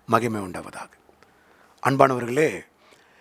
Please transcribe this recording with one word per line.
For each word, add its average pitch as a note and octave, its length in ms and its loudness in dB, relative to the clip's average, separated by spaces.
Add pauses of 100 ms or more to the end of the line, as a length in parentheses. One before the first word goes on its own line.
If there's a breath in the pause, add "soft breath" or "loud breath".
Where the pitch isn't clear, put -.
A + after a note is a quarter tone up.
மகிமை A2+ 340 0
உண்டாவதாக. E2+ 500 -12 (920 soft breath)
அன்பானவர்களே, B2+ 840 2 (540 soft breath)